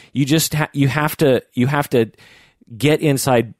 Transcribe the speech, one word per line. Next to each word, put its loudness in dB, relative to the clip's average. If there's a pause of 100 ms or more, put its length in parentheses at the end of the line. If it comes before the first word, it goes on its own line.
(120)
you -2
just 0
ha-, -2
you 2
have -2
to, 2 (120)
you 0
have -2
to 0 (640)
get 0
inside 0